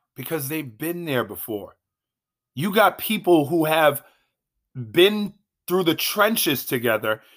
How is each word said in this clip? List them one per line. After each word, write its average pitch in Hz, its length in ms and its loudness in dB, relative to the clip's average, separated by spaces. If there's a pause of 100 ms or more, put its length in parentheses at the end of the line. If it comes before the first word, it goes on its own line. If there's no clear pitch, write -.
(160)
Because 135 320 -6
they've 139 300 -10
been 170 260 -8
there 131 220 -2
before. 101 500 -10 (800)
You 180 180 -4
got 202 240 4
people 175 480 2
who 160 200 0
have 156 380 2 (880)
been 208 420 4 (340)
through 370 160 2
the - 120 2
trenches 208 680 0
together. 113 560 -2 (160)